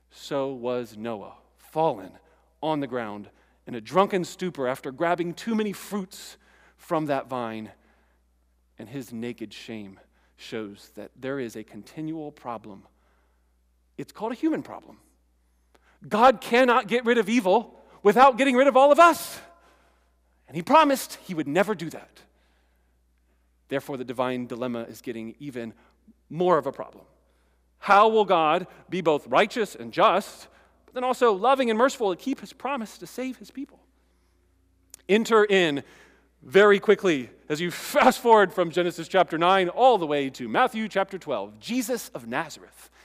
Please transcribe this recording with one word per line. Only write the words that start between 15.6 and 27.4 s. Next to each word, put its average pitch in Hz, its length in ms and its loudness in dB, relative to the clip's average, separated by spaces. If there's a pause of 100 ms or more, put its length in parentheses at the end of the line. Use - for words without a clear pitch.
God 226 320 4
cannot 240 480 2
get 240 160 -2
rid 233 140 2
of 214 100 0
evil 220 580 0 (160)
without 240 360 6
getting 269 180 2
rid 262 120 4
of 254 100 4
all 277 160 6
of 277 60 6
us. - 420 4 (1040)
And - 80 -18
he 170 60 -6
promised 277 540 2 (100)
he 185 80 -14
would 151 160 -6
never 190 260 0
do 160 140 -10
that. - 320 -18 (1500)
Therefore, 135 300 -6
the 123 80 -10
divine 123 400 -6
dilemma 120 380 -8
is 117 180 -18
getting 113 380 -12
even 120 340 -12 (560)
more 170 300 2
of 131 80 -4
a 135 40 -4
problem. - 320 -16 (760)